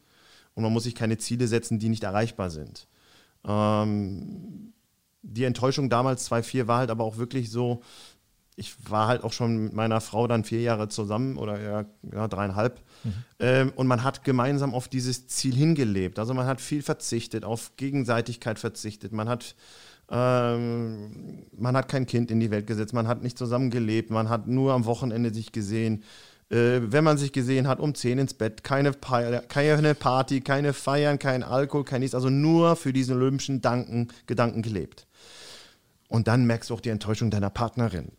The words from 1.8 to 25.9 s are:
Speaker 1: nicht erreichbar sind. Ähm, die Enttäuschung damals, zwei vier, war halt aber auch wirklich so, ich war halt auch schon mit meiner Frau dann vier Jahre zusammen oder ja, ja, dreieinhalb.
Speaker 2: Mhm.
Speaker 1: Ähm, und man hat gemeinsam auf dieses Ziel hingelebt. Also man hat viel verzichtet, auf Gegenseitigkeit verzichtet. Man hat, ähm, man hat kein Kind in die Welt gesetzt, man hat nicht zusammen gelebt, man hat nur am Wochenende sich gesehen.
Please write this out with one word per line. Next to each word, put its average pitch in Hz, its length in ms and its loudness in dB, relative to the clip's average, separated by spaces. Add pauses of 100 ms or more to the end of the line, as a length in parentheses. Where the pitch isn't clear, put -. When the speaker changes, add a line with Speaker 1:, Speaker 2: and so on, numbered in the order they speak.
Speaker 1:
nicht 107 140 -2
erreichbar 101 440 -2
sind. 76 380 -12 (760)
Ähm, 104 1080 -2 (500)
die 117 220 -4
Enttäuschung 127 440 0
damals, 123 360 2
zwei 117 180 0
vier, 123 240 -2
war 117 120 2
halt 127 120 0
aber 113 140 -2
auch 110 120 -6
wirklich 120 340 -4
so, 120 320 -2 (760)
ich - 180 -14 (160)
war 107 160 2
halt 120 180 2
auch 113 80 -4
schon 113 320 0
mit 110 80 -6
meiner 110 280 0
Frau 113 260 0
dann 117 180 2
vier 117 180 -2
Jahre 110 260 0
zusammen 110 480 -4
oder 104 240 -6
ja, 104 240 -4 (280)
ja, 107 160 -4
dreieinhalb. 101 520 -2 (240)
Speaker 2:
Mhm. 110 80 -4 (260)
Speaker 1:
Ähm, 131 380 4
und 131 100 0
man 123 160 2
hat 135 220 -4
gemeinsam 135 500 2
auf 127 140 -4
dieses 127 400 -4
Ziel - 260 -2
hingelebt. 120 640 2
Also 113 160 -2
man 127 120 0
hat 131 140 -2
viel 147 220 -4
verzichtet, 117 640 -4
auf 110 320 -6
Gegenseitigkeit 120 800 -2
verzichtet. 107 540 -8
Man 107 160 -2
hat, 120 260 -6 (560)
ähm, 120 1300 -2 (120)
man 123 200 0
hat 131 120 0
kein 131 180 0
Kind 120 240 0
in 113 100 4
die 113 100 0
Welt 104 160 0
gesetzt, 107 260 -4
man 117 160 0
hat 120 140 -2
nicht 123 160 -6
zusammen 123 320 0
gelebt, 110 400 0
man 110 180 2
hat 113 200 -2
nur 131 260 2
am 123 100 2
Wochenende 117 480 0
sich 110 200 -8
gesehen. 110 500 0 (480)